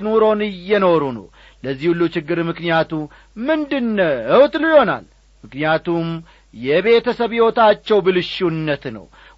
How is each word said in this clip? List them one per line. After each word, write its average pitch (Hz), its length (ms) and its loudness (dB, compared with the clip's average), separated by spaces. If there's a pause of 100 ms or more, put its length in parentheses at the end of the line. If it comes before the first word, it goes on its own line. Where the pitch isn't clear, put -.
ኑሮን 214 440 2
እየኖሩ 185 580 0 (100)
ነው። 101 140 -12 (360)
ለዚህ 135 260 -6
ሁሉ 170 200 0
ችግር 170 360 -6
ምክንያቱ 165 480 -2 (440)
ምንድነው 226 1080 0
ትሉ 302 200 -2
ይሆናል። 208 380 4 (380)
ምክንያቱም 160 680 -2 (460)
የቤተሰብ 214 760 0
ሕይወታቸው 220 680 2
ብልሹነት 170 880 -2
ነው። 107 160 -12 (340)